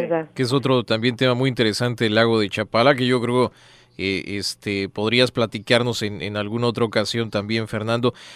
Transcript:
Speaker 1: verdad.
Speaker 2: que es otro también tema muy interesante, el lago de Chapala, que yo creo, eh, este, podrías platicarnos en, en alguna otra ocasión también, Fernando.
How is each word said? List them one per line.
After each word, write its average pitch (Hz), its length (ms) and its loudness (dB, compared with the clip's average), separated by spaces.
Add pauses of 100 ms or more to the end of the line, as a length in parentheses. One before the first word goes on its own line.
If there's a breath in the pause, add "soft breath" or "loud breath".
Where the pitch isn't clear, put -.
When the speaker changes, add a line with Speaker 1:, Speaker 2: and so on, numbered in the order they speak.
Speaker 1:
verdad. 160 340 -2
Speaker 2:
que 131 80 -2
es 120 100 0
otro 127 300 2
también 113 320 0
tema 127 180 2
muy 131 160 2
interesante, 120 560 0
el 107 80 2
lago 113 260 4
de 104 80 0
Chapala, 113 460 2
que 127 140 0
yo 127 120 2
creo, 120 320 0 (460 soft breath)
eh, 95 400 -4
este, 98 500 -4
podrías 113 440 2
platicarnos 117 720 0
en, 104 180 -6
en 104 160 -6
alguna 110 300 -2
otra 117 180 0
ocasión 110 460 -2
también, 110 360 -2
Fernando. 117 460 -2 (220 loud breath)